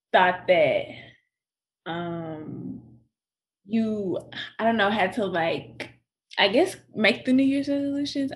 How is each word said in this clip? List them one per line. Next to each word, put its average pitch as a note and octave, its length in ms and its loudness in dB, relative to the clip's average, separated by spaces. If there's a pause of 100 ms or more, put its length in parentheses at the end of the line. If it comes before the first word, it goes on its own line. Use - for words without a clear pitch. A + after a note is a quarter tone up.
(120)
thought F3+ 360 4
that, D3+ 360 4 (1000)
um, E3 960 -8 (880)
you, G#3+ 520 -2 (400)
I G#3+ 60 -2
don't A3+ 120 2
know, G3+ 140 2
had F#3+ 240 0
to, G#3+ 120 -2
like, - 640 -4 (480)
I G3 100 4
guess, C4 280 2 (180)
make A3 300 2
the B3+ 80 2
New C4 120 4
Year's C#4 240 0
resolutions. C#4+ 680 -2